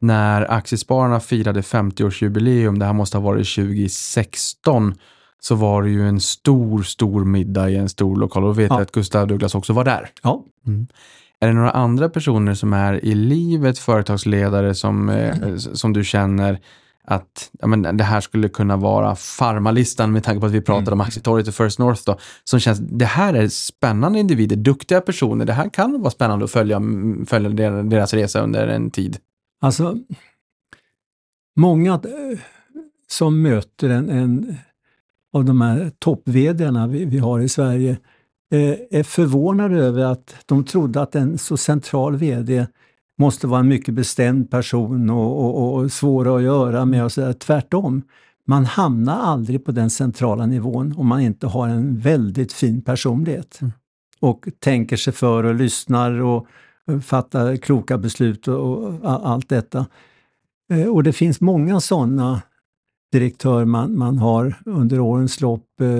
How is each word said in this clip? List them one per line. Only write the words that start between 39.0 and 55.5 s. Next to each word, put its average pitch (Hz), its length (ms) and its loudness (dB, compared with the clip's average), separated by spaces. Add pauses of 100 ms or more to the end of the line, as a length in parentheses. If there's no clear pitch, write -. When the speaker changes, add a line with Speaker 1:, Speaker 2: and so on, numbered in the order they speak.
Speaker 2:
förvånade 180 760 2
över 127 280 2
att 127 300 -4 (120)
de 139 180 2
trodde 143 380 0
att - 120 -6
en 151 240 0
så - 180 -4
central 143 600 -2
V 135 260 -2
D 123 240 0 (520)
måste 143 280 2
vara 127 140 2
en 127 80 6
mycket 123 260 0
bestämd 127 560 0
person 120 600 0
och, 120 340 0
och, 135 180 0
och, 127 200 0
och 135 100 -2
svår 131 440 2
att 123 60 2
göra 127 420 2
med 127 200 2
och 117 80 -2
så - 80 -4
där. 131 120 -2
Tvärtom, 143 680 -2 (440)
man 135 180 4
hamnar 135 560 0
aldrig 131 440 -2
på - 80 -4
den 113 180 0
centrala 117 560 -2
nivån 127 500 -2
om 143 100 0
man 123 140 2
inte 120 260 -2
har 120 220 -2
en 117 300 -2
väldigt 123 540 0
fin 120 300 -2
personlighet. 135 800 -4
Speaker 1:
Mm. 123 100 -6 (480)
Speaker 2:
Och 135 280 0 (100)
tänker 120 380 0
sig - 160 -2
för 113 320 0
och 117 100 2